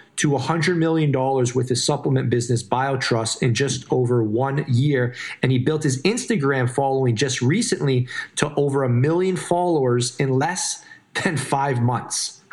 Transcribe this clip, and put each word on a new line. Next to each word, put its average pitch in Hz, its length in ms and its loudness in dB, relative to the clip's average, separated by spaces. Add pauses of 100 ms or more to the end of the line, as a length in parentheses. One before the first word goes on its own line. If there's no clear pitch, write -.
(180)
to 147 180 2
a 127 60 0
hundred 165 380 0
million 160 340 2
dollars 131 420 0
with 127 140 0
his 120 160 0
supplement 131 440 0
business, 120 360 0
BioTrust, 127 800 -2
in 120 100 2
just 131 380 -2
over 123 320 2
one 135 420 0
year, 127 480 2 (260)
and 127 120 4
he 135 60 4
built 156 260 0
his 127 180 0
Instagram 139 680 2
following 135 460 0
just 127 260 0
recently 139 680 0 (260)
to 147 220 -2
over 139 260 2
a 127 60 0
million 165 480 2
followers 147 800 0
in 135 140 -2
less 151 540 -2 (380)
than 170 140 -2
five 135 440 -2
months. - 520 -4 (200)